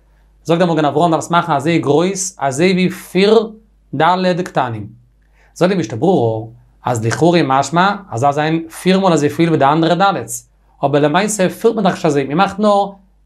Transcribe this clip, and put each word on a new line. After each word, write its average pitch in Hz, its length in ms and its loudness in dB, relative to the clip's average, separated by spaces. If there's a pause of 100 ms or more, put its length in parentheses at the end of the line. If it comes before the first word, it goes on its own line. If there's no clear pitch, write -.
(440)
זאגט 170 140 0
דער 175 140 2
מגן 156 120 0
אברהם, 156 300 0
דאס 147 160 -4
מאכן, 165 220 0
אז 139 100 0
זיי 165 160 0
גרויס, 160 600 -2
אז 139 160 -2
זיי 180 180 2
ווי 180 180 0
פיר 208 600 0 (440)
דלת 180 460 2
קטנים. 123 460 -6 (680)
זאגט 180 160 0
דער 190 100 0
משנה 127 180 -6
ברורה, 117 480 0 (380)
אז 113 220 -2
לכאורה 165 380 2
משמע, 165 520 0 (140)
אז 117 100 -6
דאס 143 140 2
זיין 160 340 -2 (140)
פיר 190 180 2
מאל 190 120 2
אזוי 147 160 2
פיל 165 200 0
ווי 156 100 2
דער 135 140 4
אנדערע 165 220 2
דלת. 175 360 -2 (540)
אבער 143 180 4
למעשה 185 460 0
פיר 226 240 0
מען 214 120 -4
דאך 180 120 0
שוין 160 140 -2
אזוי, 143 140 0
מען 135 120 -4
מאכט 190 220 0
נאר 202 280 2 (400)